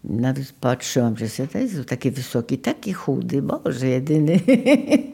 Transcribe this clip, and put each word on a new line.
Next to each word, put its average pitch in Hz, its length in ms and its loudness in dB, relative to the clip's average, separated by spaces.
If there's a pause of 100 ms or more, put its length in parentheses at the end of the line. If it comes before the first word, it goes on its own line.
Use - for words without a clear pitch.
Nawet 131 480 -2
patrzyłam, 123 640 0
że 113 120 -4
sobie 131 200 -6
to - 100 -6
jest 202 260 -4
taki 127 260 -2
wysoki, 127 480 -4
taki - 340 -4
chudy, 139 500 -2
Boże 127 440 -2
jedyny. 151 540 2 (720)